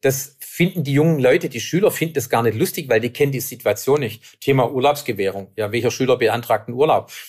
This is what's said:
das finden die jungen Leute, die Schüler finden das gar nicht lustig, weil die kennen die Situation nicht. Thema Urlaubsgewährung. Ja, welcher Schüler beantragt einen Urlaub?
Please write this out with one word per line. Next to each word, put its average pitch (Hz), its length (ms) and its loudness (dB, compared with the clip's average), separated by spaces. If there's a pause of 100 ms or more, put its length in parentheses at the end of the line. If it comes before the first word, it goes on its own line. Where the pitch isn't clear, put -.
das - 400 -2
finden 175 440 -2
die 139 80 -4
jungen 151 280 4
Leute, 147 280 4
die 123 120 -10
Schüler 180 300 2
finden 160 240 -4
das 135 140 -4
gar 226 140 2
nicht 110 140 0
lustig, 151 320 -4
weil 113 120 4
die 120 100 -2
kennen 143 220 0
die 127 80 -4
Situation 120 600 -2
nicht. 110 400 -10
Thema 135 320 2
Urlaubsgewährung. 104 840 -2
Ja, 104 160 -4
welcher 120 200 0
Schüler 127 240 2
beantragt 113 520 0
einen 120 80 -10
Urlaub? 135 340 2 (180)